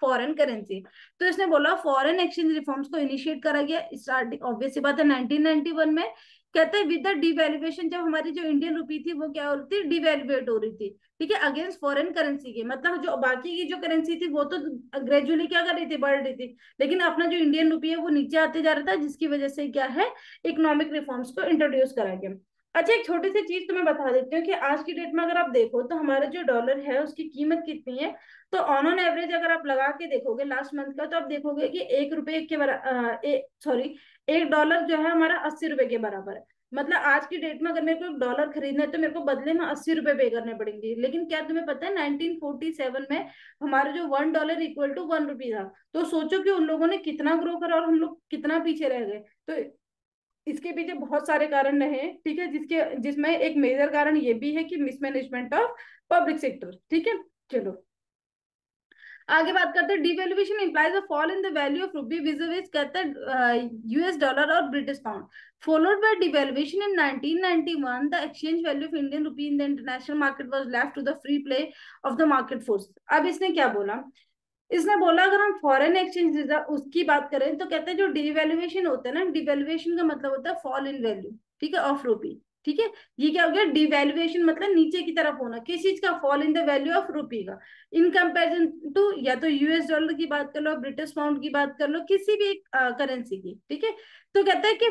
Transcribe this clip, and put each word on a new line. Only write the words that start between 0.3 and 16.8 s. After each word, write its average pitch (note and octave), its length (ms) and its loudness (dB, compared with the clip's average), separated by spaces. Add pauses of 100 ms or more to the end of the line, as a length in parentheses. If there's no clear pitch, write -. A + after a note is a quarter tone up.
currency।" G#3+ 400 -2 (400)
तो F4+ 60 0
इसने F#4 200 2
बोला D#4+ 300 4
फॉरेन D#4 440 2
एक्सचेंज E4 340 0
रिफॉर्म्स C#4+ 340 -4
को E4 100 -4
इनिशिएट C#4 460 -2
करा D4 180 2
गया, D#4+ 320 -2
स्टार्ट, B3+ 480 -4
ऑब्वियस B3 320 -4
सी D4 60 -4
बात C#4+ 200 2
है, D4+ 60 6
नाइनटीन C#4 360 2
नाइंटी D#4 300 2
वन D#4 220 2
में। F4+ 180 0 (440)
कहते D#4+ 220 4
हैं, G4+ 80 4
"With D4+ 200 0
the G4 80 2
devaluation", D#4+ 760 0
जब F4 100 -4
हमारी D#4+ 320 -2
जो E4 120 -6
इंडियन D#4 340 0
रुपी D#4 220 -6
थी E4+ 140 -6
वो D4+ 160 -6
क्या D4 180 -6
हो C#4+ 80 0
रही C#4 100 -6
थी, G4+ 180 -2
डिवैल्युएट C#4+ 680 0
हो A3 80 0
रही G#3+ 140 -4
थी, G3+ 180 -8 (300)
ठीक D#4 120 0
है, G#4+ 100 2
against D4+ 380 -2
foreign C#4+ 320 0
currency C#4+ 380 -4
के। A3 140 -8
मतलब C#4 380 -2
जो E4 160 -2
बाकी B3+ 400 -2
की F4+ 60 -4
जो D#4+ 140 -6
करेंसी D#4+ 380 0
थी E4+ 120 -4
वो D4 160 0
तो E4 140 -6 (420)
ग्रेजुअली C#4+ 480 2
क्या E4+ 180 2
कर F4 100 0
रही E4+ 100 -2
थी, D4 120 -4
बढ़ C#4 260 2
रही C4 100 -4
थी, B3 220 -12 (240)
लेकिन D#4 220 2